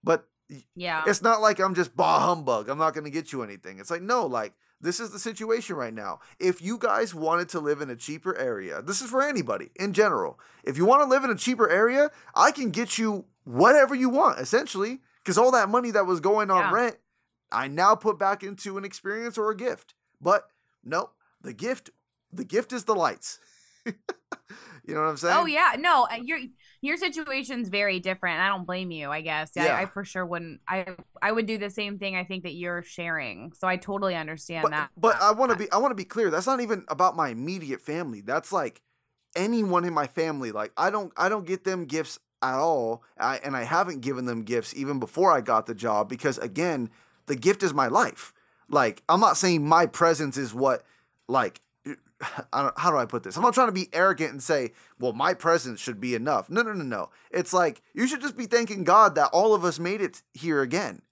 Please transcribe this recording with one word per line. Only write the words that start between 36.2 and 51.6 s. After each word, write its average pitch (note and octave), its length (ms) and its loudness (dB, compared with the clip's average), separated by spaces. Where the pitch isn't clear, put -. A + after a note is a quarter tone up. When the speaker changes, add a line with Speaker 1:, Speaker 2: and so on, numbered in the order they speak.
Speaker 1:
That's E3+ 160 0
not B3+ 160 0
even G#3+ 260 -4
about F3 280 2
my D#3 140 0
immediate C#3 520 -8
family. D3 400 -8
That's, C3 300 -2
like, D3+ 320 -4
anyone F#3+ 500 2
in F3 80 -4
my D3 120 0
family. C#3+ 460 -4
Like, G#2+ 260 -6
I F3+ 140 2
don't, G3+ 260 -4
I F#3 120 2
don't G3+ 180 -4
get F#3 160 -6
them F#3 220 -4
gifts D3 340 -6
at C3 160 0
all. C3 420 0
I, B2+ 180 0
and C#3 200 -6
I A#2+ 60 -4
haven't D#3+ 380 0
given B2+ 240 -4
them A2+ 180 -4
gifts A2+ 320 -2
even C#3 240 -4
before E3 320 2
I C#3 100 4
got A2 240 0
the A#2 80 -8
job G#2+ 360 0
because, C3 280 -2
again, C3 540 -2
the C#3+ 100 -2
gift F#3+ 280 2
is E3 100 0
my C3+ 140 2
life. - 460 0
Like, B2+ 400 2
I'm F3 100 6
not G3+ 160 6
saying E3 320 2
my E3 200 6
presence D3+ 500 2
is B2 160 -6
what, B2+ 300 2
like, A#2+ 340 0